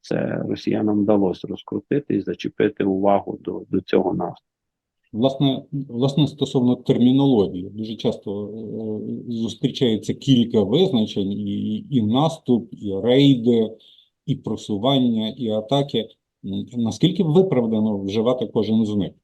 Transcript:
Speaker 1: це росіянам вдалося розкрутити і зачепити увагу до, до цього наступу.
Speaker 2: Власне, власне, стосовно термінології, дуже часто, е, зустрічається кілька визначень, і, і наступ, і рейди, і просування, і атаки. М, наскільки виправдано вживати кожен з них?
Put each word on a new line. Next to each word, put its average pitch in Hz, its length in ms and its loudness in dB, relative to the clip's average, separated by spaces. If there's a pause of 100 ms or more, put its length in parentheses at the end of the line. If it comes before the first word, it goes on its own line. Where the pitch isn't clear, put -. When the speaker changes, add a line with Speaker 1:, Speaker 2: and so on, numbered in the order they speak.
Speaker 1:
це - 480 -4
росіянам 107 520 -2
вдалося 98 480 0
розкрутити - 640 -4
і 101 60 0
зачепити 104 640 -2
увагу 98 560 0
до, 92 300 -8
до 95 100 0
цього 92 340 0
наступу. 87 340 -8 (640)
Speaker 2:
Власне, 135 500 0 (100)
власне, 139 540 0
стосовно 123 500 0
термінології, 120 920 2
дуже 110 260 -8
часто, 104 520 -4
е, 110 840 -8
зустрічається 113 800 -2
кілька 117 480 4
визначень, 107 720 2
і, 104 580 -4
і 131 120 2
наступ, 123 680 0
і 101 300 -6
рейди, 120 680 4 (560)
і - 80 0
просування, 110 920 -2
і 117 200 -6
атаки. 139 600 -2 (360)
М, 101 280 -6
наскільки 127 520 0
виправдано 120 760 2
вживати 110 480 -2
кожен 110 400 0
з 104 100 -2
них? 92 160 -2 (120)